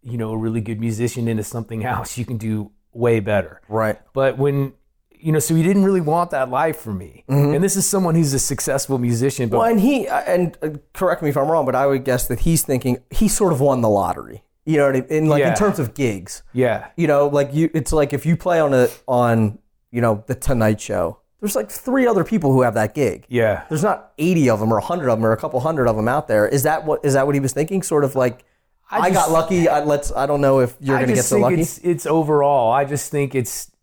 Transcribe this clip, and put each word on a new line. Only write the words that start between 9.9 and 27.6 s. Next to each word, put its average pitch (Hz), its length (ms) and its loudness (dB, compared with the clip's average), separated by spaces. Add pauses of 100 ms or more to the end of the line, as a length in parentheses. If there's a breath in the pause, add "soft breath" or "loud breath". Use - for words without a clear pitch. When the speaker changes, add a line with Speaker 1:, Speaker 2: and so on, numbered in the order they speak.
Speaker 2:
uh, 139 140 -2
and, 180 400 -2
uh, 156 80 -4 (240)
correct 175 300 -2
me 151 60 0
if 139 80 -2
I'm 143 120 0
wrong, 160 160 2
but 127 100 -2
I 135 120 2
would 135 160 0
guess 123 240 -2
that 123 140 -4
he's 165 220 2
thinking 127 340 -2 (120)
he - 200 2
sort 180 240 2
of 131 80 0
won 135 200 2
the 110 80 2
lottery. 90 540 -2 (220)
You 156 120 2
know 143 100 4
what 135 80 2
I 131 60 2
mean? - 80 -10
In, 156 200 0
like, 143 120 4
in 135 80 2
Speaker 1:
Yeah. 113 60 0
Speaker 2:
terms 202 240 0
of 120 140 -4
gigs. 104 500 -6 (100)
Speaker 1:
Yeah. 120 340 0 (100)
Speaker 2:
You 165 100 0
know, 143 200 2
like, 143 260 0
you, 160 200 2
it's 151 200 -4
like 143 200 2
if 139 120 -4
you 160 120 2
play 170 220 0
on 147 140 2
a, 123 160 4 (180)
on, 117 520 2 (320)
you 120 100 -4
know, 110 260 0
The 127 80 -4
Tonight 110 440 0
Show, 92 400 -4 (200)
there's, 208 160 -4
like, 220 140 -4
three 262 380 -2
other 196 160 2
people 165 300 0
who 127 80 4
have 120 140 2
that 107 180 0
gig. 127 360 -2
Speaker 1:
Yeah. 110 400 0
Speaker 2:
There's 156 140 -2
not - 340 -4
eighty 160 320 2
of 107 120 0
'em 110 120 2
or 107 40 2
a 98 60 0
hundred 165 260 -2
of 110 100 2
'em 113 60 0
or 110 80 4
a 107 40 0
couple 131 240 -4
hundred 147 260 0
of 110 100 0
'em 110 100 -2
out 143 220 -2
there. 107 180 4
Is 135 160 2
that 156 220 0
what, 151 180 -2
is 139 100 2
that 135 120 2
what 143 100 0
he 139 60 0
was 135 120 -2
thinking? 170 300 -2